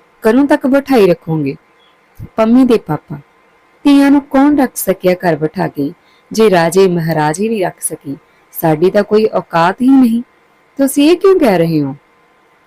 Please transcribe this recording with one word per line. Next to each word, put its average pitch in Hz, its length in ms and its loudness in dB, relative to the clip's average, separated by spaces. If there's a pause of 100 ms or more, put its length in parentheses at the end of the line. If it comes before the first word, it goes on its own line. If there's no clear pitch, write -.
(220)
ਕਦੋਂ 247 240 2
ਤੱਕ 294 200 0
ਬਿਠਾਈ 262 400 2
ਰੱਖੋਗੇ?" 156 500 -4 (800)
ਪੰਮੀ 233 280 2
ਦੇ 233 140 2
ਪਾਪਾ, - 380 -10 (680)
"ਧੀਆਂ 277 260 4
ਨੂੰ 285 100 2
ਕੌਣ 277 380 0
ਰੱਖ 254 160 -2
ਸਕਿਆ 180 400 -2
ਘਰ 175 220 -2
ਬਿਠਾ 156 320 -6
ਕੇ? 143 240 -8 (400)
ਜੇ 214 180 2
ਰਾਜੇ 180 380 2
ਮਹਾਰਾਜੇ 165 600 -2
ਨਹੀਂ 220 160 -4
ਰੱਖ 170 160 -8
ਸਕੀ, 147 360 -12 (360)
ਸਾਡੀ 160 380 -2
ਤਾਂ 202 120 0
ਕੋਈ 214 220 0
ਔਕਾਤ 180 580 -2
ਹੀ 247 60 2
ਨਹੀਂ। 247 340 2 (560)
ਤੁਸੀਂ 285 320 0
ਇਹ 349 60 4
ਕਿਉਂ 370 240 2
ਕਹਿ 208 180 2
ਰਹੇ 165 240 -2
ਹੋ?" 139 140 -8 (720)